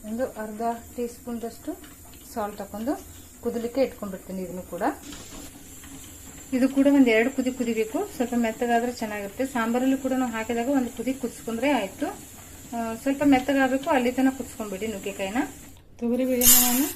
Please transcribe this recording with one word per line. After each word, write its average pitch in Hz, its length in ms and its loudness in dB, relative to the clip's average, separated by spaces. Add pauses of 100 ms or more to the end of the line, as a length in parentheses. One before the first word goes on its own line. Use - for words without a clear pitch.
ಒಂದು 233 160 -2 (180)
ಅರ್ಧ 214 200 -8 (320)
ಟೀ 240 100 -4 (100)
ಸ್ಪೂನ್ದಷ್ಟು 233 580 -8 (600)
ಸಾಲ್ಟ್ 214 300 -6
ಹಾಕೊಂಡು 220 320 -4 (500)
ಕುದಲಿಕ್ಕೆ 233 420 -2
ಇಟ್ಕೊಂಡ್ಬಿಡ್ತೀನಿ 185 600 -10
ಇದನ್ನು 175 260 -10
ಕೂಡ. 175 100 -6 (1700)
ಇದು 254 200 4
ಕೂಡ 269 100 6 (120)
ಒಂದು 254 180 8
ಎರಡು 233 200 4
ಕುದಿ 254 240 0
ಕುದಿಬೇಕು, 226 400 0 (160)
ಸ್ವಲ್ಪ 240 180 0 (120)
ಮೆತ್ತಗಾದ್ರೆ 233 540 2
ಚೆನ್ನಾಗಿರುತ್ತೆ. 208 540 -4
ಸಾಂಬಾರಲ್ಲೂ 247 500 2
ಕೂಡ 262 80 0 (100)
ನಾವು 240 140 0
ಹಾಕಿದಾಗ 233 440 0
ಒಂದು 233 180 -2
ಕುದಿ 240 240 -2
ಕುದಿಸ್ಕೊಂಡ್ರೆ 226 560 -2
ಆಯ್ತು. 208 300 -4 (680)
ಆ, 233 40 -4 (260)
ಸ್ವಲ್ಪ 277 180 0 (120)
ಮೆತ್ತಗಾಗಬೇಕು, 269 640 2
ಅಲ್ಲಿ 247 220 4
ತನಕ 262 220 4
ಕುದಿಸ್ಕೊಂಡ್ಬಿಡಿ 208 560 -6
ನುಗ್ಗೆಕಾಯಿನ. 196 460 -4 (600)
ತೊಗರಿ 247 300 2
ಬೇಳೆನ 247 220 8 (120)
ನಾನು 247 300 2